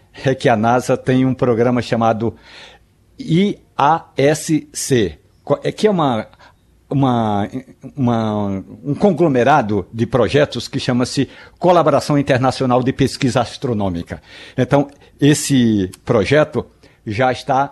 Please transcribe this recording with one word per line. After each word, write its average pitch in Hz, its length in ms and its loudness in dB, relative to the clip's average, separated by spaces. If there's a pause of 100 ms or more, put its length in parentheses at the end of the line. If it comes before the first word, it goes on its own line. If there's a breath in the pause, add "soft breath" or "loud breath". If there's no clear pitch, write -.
(260 soft breath)
é 131 80 2
que 131 160 0
a 113 80 4
nasa 120 400 0
tem 131 300 0
um 131 60 0
programa 123 480 0
chamado 113 520 0 (840 loud breath)
I 185 400 0 (180)
A 151 280 2 (120)
S 151 560 0
C, 104 460 -2 (240)
co-, - 200 -2
é 147 80 -2
que - 140 -2
é 214 60 2
uma, 139 340 -2 (640 soft breath)
uma, 113 580 0 (480)
uma, 107 680 -2 (200)
um 143 120 -4
conglomerado 131 1000 2
de 113 140 -2
projetos 123 600 0
que 135 120 -8
chama-se 123 500 -2 (300 loud breath)
Colaboração 151 580 2
Internacional 127 640 0
de 127 100 0
Pesquisa 127 500 0
Astronômica. 98 800 -6 (360 loud breath)
Então, 139 300 2 (340 soft breath)
esse 120 680 2 (140)
projeto 120 600 0 (400 soft breath)
já 127 260 -2
está 139 400 -2